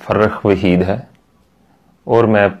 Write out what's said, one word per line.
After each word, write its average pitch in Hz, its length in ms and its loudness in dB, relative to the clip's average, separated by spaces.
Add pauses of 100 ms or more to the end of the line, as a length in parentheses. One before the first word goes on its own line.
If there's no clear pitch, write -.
فرخ 107 420 -2
وحید 95 360 2
ہے 92 140 -4 (1080)
اور 117 200 2
میں 104 240 2 (120)